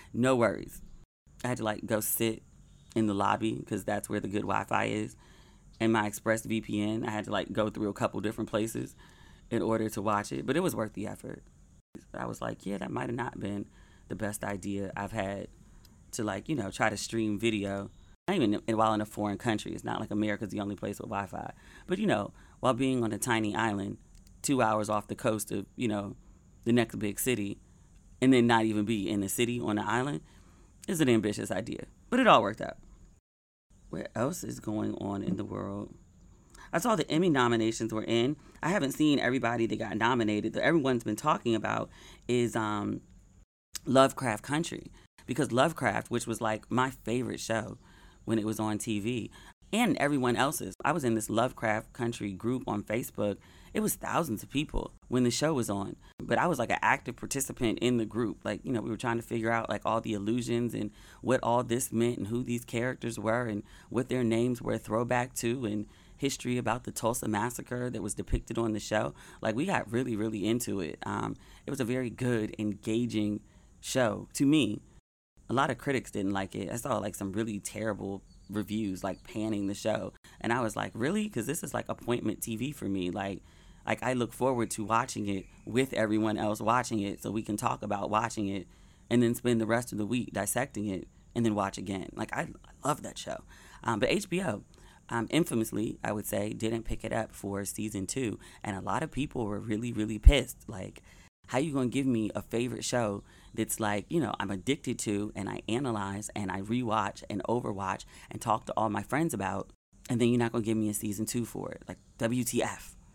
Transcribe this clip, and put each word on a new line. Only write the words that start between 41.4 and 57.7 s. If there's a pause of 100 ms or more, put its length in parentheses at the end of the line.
about (360)
is,
um, (840)
Lovecraft
Country. (360)
Because
Lovecraft,
which
was,
like,
my
favorite
show (480)
when
it
was
on
T
V, (400)
and
everyone
else's.
I
was
in
this
Lovecraft
Country
group
on
Facebook. (380)
It
was
thousands
of
people (140)
when
the
show
was
on. (220)
But
I
was,
like,
an
active
participant